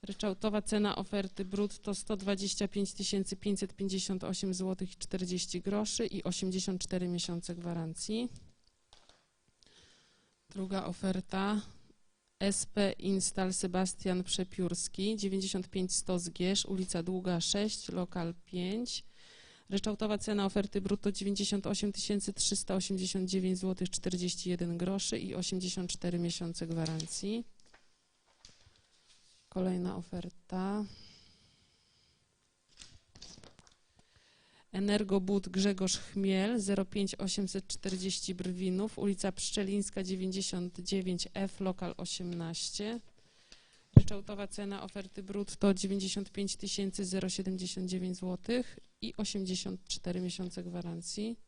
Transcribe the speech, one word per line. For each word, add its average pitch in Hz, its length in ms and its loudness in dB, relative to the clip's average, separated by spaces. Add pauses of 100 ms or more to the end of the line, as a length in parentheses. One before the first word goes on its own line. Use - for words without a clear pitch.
Ryczałtowa 208 580 0
cena 208 340 2
oferty 196 500 -2
brutto 202 500 -2
sto 214 220 -2
dwadzieścia 196 500 0
pięć 196 260 0
tysięcy 196 420 0
pięćset 196 380 0
pięćdziesiąt 190 500 -2
osiem 185 300 0
złotych 185 440 -2
czterdzieści 180 640 -2
groszy 208 440 0
i - 180 -4
osiemdziesiąt 185 580 0
cztery 180 260 0
miesiące 175 480 -2
gwarancji. 170 760 -2 (2250)
Druga 190 360 -2
oferta. 190 760 0 (760)
S 196 260 2
P 202 260 2
Instal 190 640 0
Sebastian 185 680 0
Przepiórski, 185 920 0
dziewięćdziesiąt 196 520 0
pięć 185 260 0
sto 180 240 2
Zgierz, 180 460 0
ulica 185 380 -2
Długa 180 380 0
sześć, 208 480 0
lokal 175 440 -2 (120)
pięć. 190 580 -2 (680)
Ryczałtowa 208 480 0
cena 202 280 2
oferty 196 360 2
brutto 202 300 2
dziewięćdziesiąt 202 560 0
osiem 202 240 0
tysięcy 202 420 0
trzysta - 420 0
osiemdziesiąt 185 540 0
dziewięć 185 280 2
złotych 185 320 0
czterdzieści 180 600 -2
jeden 175 280 0
groszy 190 420 0
i - 160 -6
osiemdziesiąt 180 560 -2
cztery 175 280 0
miesiące 170 480 -2
gwarancji. 165 760 -2 (2000)
Kolejna 185 460 0
oferta. 185 880 -4 (3750)
Energobud 196 800 4
Grzegorz 190 480 4
Chmiel, 196 640 2
zero 196 260 2
pięć 196 300 -2
osiemset 196 520 -2
czterdzieści 185 680 -2
Brwinów, 185 640 0
ulica 196 320 2
Pszczelińska 196 720 0
dziewięćdziesiąt 185 760 -2
dziewięć 185 540 0
F, 196 260 -2
lokal 185 380 -2
osiemnaście. 175 1040 -4 (960)
Ryczałtowa 196 520 10
cena 202 360 -4
oferty 196 400 -8
brutto 202 500 4
dziewięćdziesiąt 190 580 0
pięć 202 240 -2
tysięcy 196 500 -2
zero 185 240 0
siedemdziesiąt 185 600 -2
dziewięć 180 280 -2
złotych 214 600 -2 (220)
i - 140 -8
osiemdziesiąt 190 720 -2
cztery 180 340 -2
miesiące 180 420 -4
gwarancji. 175 760 -6 (100)